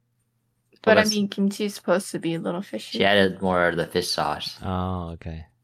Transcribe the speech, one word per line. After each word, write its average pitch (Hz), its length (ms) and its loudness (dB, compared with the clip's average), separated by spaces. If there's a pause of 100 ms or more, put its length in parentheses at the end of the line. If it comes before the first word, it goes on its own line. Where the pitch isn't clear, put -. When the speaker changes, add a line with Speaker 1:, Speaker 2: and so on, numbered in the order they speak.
(840)
Speaker 1:
But 214 160 6
I - 20 6
Speaker 2:
It 214 40 6
was 214 100 0
Speaker 1:
mean, 202 140 0
kimchi 196 360 -2
is 202 100 -4
supposed 190 360 0
to 175 80 -6
be 165 160 -2
a 165 40 -4
little 175 220 -6
fishy. - 380 -10
Speaker 2:
She - 80 2
added 95 340 4
more 90 260 2
of 82 120 2
the 80 80 0
fish 87 240 -2
sauce - 520 -4
Speaker 3:
Oh, 92 500 -4
okay. 82 340 -12 (180)